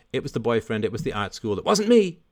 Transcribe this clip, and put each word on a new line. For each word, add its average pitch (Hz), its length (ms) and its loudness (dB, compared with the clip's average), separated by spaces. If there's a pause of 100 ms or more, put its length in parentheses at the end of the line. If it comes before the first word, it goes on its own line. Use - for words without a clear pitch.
(120)
"It 131 120 -4
was 143 80 -8
the - 80 -4
boyfriend, 113 440 -2
it 104 80 0
was 107 120 -6
the - 100 -4
art 104 200 -6
school, 104 240 -4
it - 80 -6
wasn't 208 240 2
me." 208 300 4 (120)